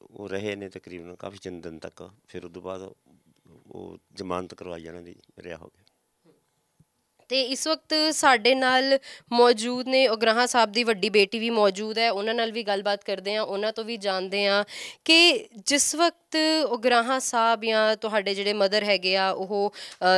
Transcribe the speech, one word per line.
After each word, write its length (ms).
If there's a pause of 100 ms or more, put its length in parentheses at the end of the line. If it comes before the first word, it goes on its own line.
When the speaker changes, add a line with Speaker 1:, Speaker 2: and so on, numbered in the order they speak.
Speaker 1:
ਉਹ 260
ਰਹੇ 280
ਨੇ 120
ਤਕਰੀਬਨ 460
ਕਾਫੀ 240
ਚੰਦ 240
ਦਿਨ 160
ਤੱਕ। 320 (180)
ਫਿਰ 160
ਉਦੋਂ 180
ਬਾਅਦ 300 (760)
ਉਹ 280 (160)
ਜ਼ਮਾਨਤ 400
ਕਰਵਾਈ 300
ਇਹਨਾਂ 180
ਦੀ, 140 (220)
ਰਿਹਾ 180
ਹੋ 100
ਗਿਆ। 180 (1400)
Speaker 2:
ਤੇ 140
ਇਸ 240
ਵਕਤ 480
ਸਾਡੇ 400
ਨਾਲ 440 (340)
ਮੌਜੂਦ 560
ਨੇ 200
ਉਗਰਾਹਾਂ 380
ਸਾਹਿਬ 260
ਦੀ 120
ਵੱਡੀ 240
ਬੇਟੀ 300
ਵੀ 120
ਮੌਜੂਦ 480
ਹੈ, 140
ਉਹਨਾਂ 220
ਨਾਲ 180
ਵੀ 100
ਗੱਲਬਾਤ 420
ਕਰਦੇ 300
ਹਾਂ, 80
ਉਹਨਾਂ 300
ਤੋਂ 120
ਵੀ 120
ਜਾਣਦੇ 500
ਹਾਂ 180 (400)
ਕਿ 440 (180)
ਜਿਸ 280
ਵਕਤ 420 (320)
ਉਗਰਾਹਾਂ 520
ਸਾਹਿਬ 440
ਜਾਂ 320
ਤੁਹਾਡੇ 380
ਜਿਹੜੇ 180
ਮਦਰ 320
ਹੈਗੇ 320
ਆ, 140
ਉਹ, 440 (440)